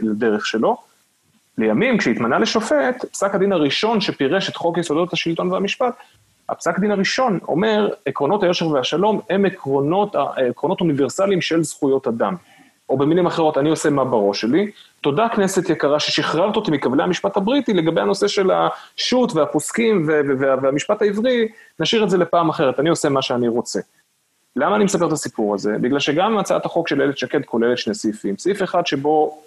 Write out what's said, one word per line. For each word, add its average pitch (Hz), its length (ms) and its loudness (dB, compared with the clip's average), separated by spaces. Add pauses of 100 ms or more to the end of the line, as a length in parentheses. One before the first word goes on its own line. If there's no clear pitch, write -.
לדרך 107 460 0
שלו. 156 300 0 (840)
לימים, 143 400 2
כשהתמנה 117 400 0
לשופט, 247 760 0
פסק 196 220 -2
הדין 196 180 2
הראשון 190 480 0
שפירש 151 480 -2
את 139 80 -10
חוק 175 220 -2
יסודות 170 340 -2
השלטון 175 400 -2
והמשפט, 202 420 -2 (540)
הפסק 170 300 -4
דין 208 120 0
הראשון 202 480 0 (100)
אומר, 208 400 0 (180)
"עקרונות 151 360 0
היושר 175 260 0
והשלום 156 520 0 (100)
הם 196 140 2
עקרונות, 165 720 0 (200)
עקרונות 135 440 -2
אוניברסליים 165 600 0
של 160 220 0
זכויות 135 440 -2
אדם." 113 300 -2 (520)
או - 100 0
במילים 165 280 2
אחרות, 156 320 0
אני 147 120 2
עושה 156 200 0
מה 139 140 2
בראש 104 360 2
שלי. 170 300 0 (300)
תודה, 147 280 2
כנסת 190 420 0
יקרה, 147 300 2
ששחררת 175 560 0
אותי 208 140 -2
מכבלי 143 320 0
המשפט 180 340 -2
הבריטי 233 380 0
לגבי 165 260 2
הנושא 202 280 0
של 196 220 2
השו"ת 175 840 0
והפוסקים 160 720 0
ו-, 156 200 2
ו-, 135 120 0
וה-, 135 220 2
והמשפט 143 400 0
העברי, 220 460 0 (320)
נשאיר 214 240 2
את 180 60 0
זה 185 80 4
לפעם 170 300 2
אחרת, 143 320 0
אני 151 80 2
עושה 160 200 2
מה 135 140 2
שאני 123 260 0
רוצה. 113 320 -2 (760)
למה 165 200 0
אני 214 80 4
מספר 175 220 2
את 156 60 -2
הסיפור 113 420 -2
הזה? 104 260 -2
בגלל 127 180 0
שגם 180 400 0
הצעת 180 280 -2
החוק 165 220 -2
של 139 120 0
איילת 139 180 0
שקד 135 260 -2
כוללת 120 340 0
שני 104 160 -4
סעיפים. 104 440 -4
סעיף 196 240 -2
אחד 175 240 0
שבו 151 600 0